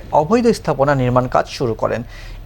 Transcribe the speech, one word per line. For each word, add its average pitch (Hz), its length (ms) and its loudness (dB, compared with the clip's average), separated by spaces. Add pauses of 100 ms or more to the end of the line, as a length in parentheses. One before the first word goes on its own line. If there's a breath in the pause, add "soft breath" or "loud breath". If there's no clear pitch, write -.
(200)
অবৈধ 226 260 2 (120)
স্থাপনা 143 360 0
নির্মাণ 127 300 2 (100)
কাজ - 120 2 (120)
শুরু 117 220 0
করেন। 107 200 -2 (460 loud breath)